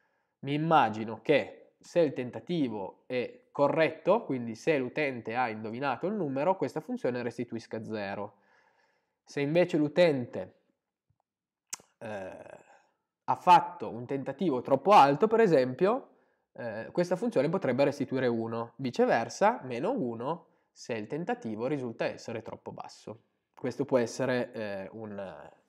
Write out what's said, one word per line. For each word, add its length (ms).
Mi 140
immagino 680
che 560
se 220
il 140
tentativo 920
è 440
corretto, 720
quindi 320
se 220
l'utente 580
ha 140
indovinato 580
il 60
numero, 420
questa 240
funzione 420
restituisca 640
zero. 520
Se 180
invece 360
l'utente, 840
eh, 640
ha 120
fatto 540
un 160
tentativo 560
troppo 300
alto, 360
per 120
esempio, 720
eh, 380
questa 240
funzione 340
potrebbe 340
restituire 440
uno, 480
viceversa, 880
meno 280
uno 560
se 220
il 140
tentativo 580
risulta 400
essere 360
troppo 300
basso. 520
Questo 300
può 120
essere, 540
eh, 400
un, 600